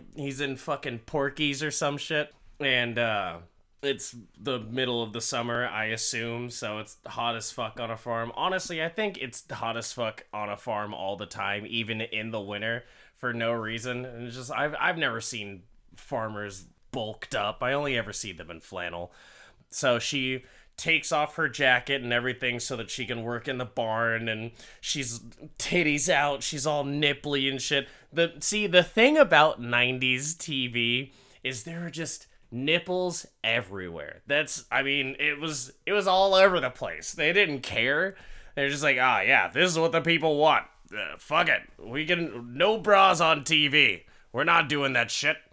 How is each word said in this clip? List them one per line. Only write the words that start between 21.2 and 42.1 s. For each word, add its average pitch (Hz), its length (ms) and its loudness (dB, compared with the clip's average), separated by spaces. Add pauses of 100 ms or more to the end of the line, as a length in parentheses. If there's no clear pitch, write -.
her 156 120 0
jacket 131 540 2
and 120 100 -2
everything 120 460 -2
so 120 160 -4
that 110 160 -8
she 120 160 -6
can 117 160 -6
work 117 240 -6
in 131 100 -4
the 123 80 -4
barn, 113 640 0
and 113 220 -6 (280)
she's 117 420 -4 (360)
titties 151 500 2
out, 143 360 2
she's 147 240 -4
all 147 160 0
nipply 143 640 0
and 135 120 -2
shit. 139 280 0 (260)
The, 170 280 2
see, 208 260 0
the 175 160 8
thing 262 340 6
about 160 420 8
nineties 127 760 2
T 131 320 -4
V 120 460 0 (300)
is 131 200 -6
there 170 240 -8
are - 20 -8
just 156 380 -8 (260)
nipples 170 720 0 (200)
everywhere. 92 840 -4
That's, 147 420 -2
I 131 140 2
mean, 139 360 -2
it 147 200 0
was, 143 320 -6 (140)
it 185 80 0
was 202 120 2
all 190 280 6
over 185 260 8
the 131 100 0
place. 87 440 -8
They 160 180 2
didn't 175 300 2
care. 143 540 0 (400)
They're 139 120 0
just 143 160 -2
like, 139 160 4
"Ah, 123 220 4
yeah, 107 280 4
this 175 220 2
is 165 80 0
what 165 140 2
the 165 80 2
people 160 360 2
want. 147 280 4 (280)
Uh, 87 240 -6
fuck 165 300 0
it. 113 140 2 (180)
We 127 260 -6
can, 123 520 -2